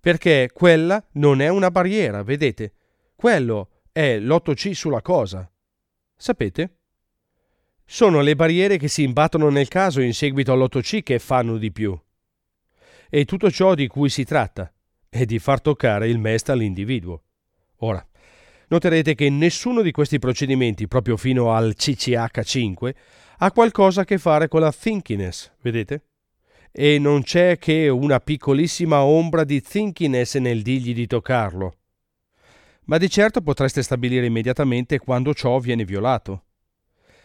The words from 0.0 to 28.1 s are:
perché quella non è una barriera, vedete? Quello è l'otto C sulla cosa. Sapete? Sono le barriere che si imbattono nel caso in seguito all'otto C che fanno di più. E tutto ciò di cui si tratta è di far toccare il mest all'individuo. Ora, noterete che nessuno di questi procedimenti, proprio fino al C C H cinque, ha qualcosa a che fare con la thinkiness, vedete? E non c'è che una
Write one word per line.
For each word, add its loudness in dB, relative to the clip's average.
perché 2
quella 4
non 4
è 2
una 2
barriera, 0
vedete? -4
Quello 0
è 0
l'otto 0
C -6
sulla -4
cosa. -4
Sapete? -6
Sono 4
le 4
barriere 2
che -4
si -2
imbattono 2
nel 2
caso 0
in 0
seguito -2
all'otto 2
C -4
che -2
fanno -2
di -6
più. -6
E 0
tutto 0
ciò 2
di 0
cui -2
si -4
tratta -4
è -2
di -2
far 0
toccare 0
il 0
mest -2
all'individuo. -4
Ora, -6
noterete 2
che 2
nessuno 0
di -2
questi -2
procedimenti, -2
proprio -2
fino 0
al 0
C -2
C -2
H -4
cinque, -4
ha 0
qualcosa 4
a -8
che -2
fare 2
con 0
la 2
thinkiness, -6
vedete? -6
E 4
non 2
c'è 2
che 2
una 2